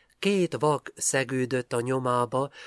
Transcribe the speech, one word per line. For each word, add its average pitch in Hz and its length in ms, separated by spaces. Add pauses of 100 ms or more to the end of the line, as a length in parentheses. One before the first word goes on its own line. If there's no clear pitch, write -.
(200)
két 196 400
vak 147 360
szegődött 127 800
a 120 80
nyomába, 127 720 (160)